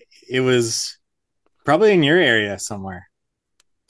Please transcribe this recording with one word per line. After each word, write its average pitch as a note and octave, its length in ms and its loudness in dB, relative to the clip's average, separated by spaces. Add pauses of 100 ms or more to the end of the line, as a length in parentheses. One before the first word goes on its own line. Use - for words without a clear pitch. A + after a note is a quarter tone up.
(300)
it C3 120 -2
was B2 560 -2 (680)
probably G3 280 2
in E3+ 100 4
your D3+ 140 2
area A2 420 0
somewhere. F#2+ 480 -12 (800)